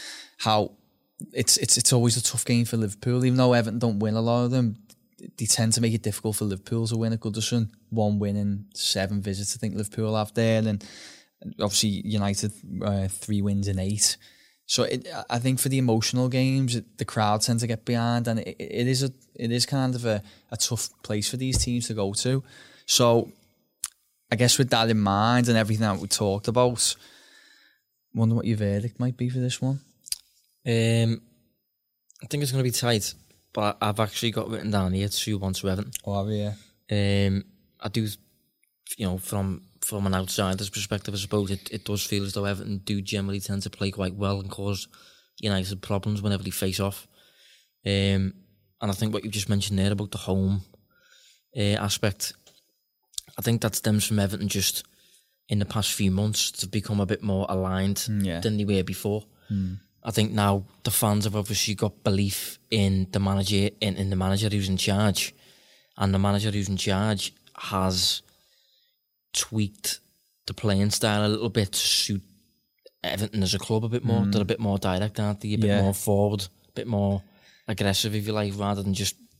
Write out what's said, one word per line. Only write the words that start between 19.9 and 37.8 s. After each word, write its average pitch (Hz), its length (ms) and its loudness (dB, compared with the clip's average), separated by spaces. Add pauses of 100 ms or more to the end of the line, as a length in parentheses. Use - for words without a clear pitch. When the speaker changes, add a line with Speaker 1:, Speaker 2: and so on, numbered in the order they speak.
Speaker 1:
of 120 100 -6
a, 107 160 0 (300)
a 117 60 -6
tough - 320 -4 (120)
place 107 280 -2
for 127 80 -4
these 131 200 0
teams 120 300 0
to 110 80 -6
go 101 180 -2
to. 131 300 0 (420)
So 117 460 4 (1000)
I 113 40 4
guess 120 240 4
with 127 100 2
that 113 200 4
in 110 100 4
mind 107 500 4
and 113 80 6
everything 110 300 2
that 95 120 2
we 95 100 -6
talked 101 380 0
about, 120 480 2 (1160)
wonder 113 220 4
what 117 100 0
your 110 120 0
verdict 104 420 -2
might 123 180 -2
be 123 120 -2
for 127 100 -4
this 127 220 -2
one. 135 180 -2 (840)
Speaker 2:
Um, 113 560 2 (1000)
I - 60 -14
think 147 160 -2
it's 131 80 -2
gonna 135 120 2
be 127 80 0
tight, 113 420 0 (400)
but 104 280 0
I've 104 180 2
actually 110 320 0
got 107 180 -4
written 107 220 -4
down 92 220 2
here 98 140 0
two 104 300 -2
one 95 160 -2
to 98 160 -2
Everton. 101 220 -2 (140)
Speaker 1:
Oh, 101 200 -2
have 107 80 -2
you? 104 180 -2 (400)
Speaker 2:
Um, 101 520 2 (360)
I - 100 -8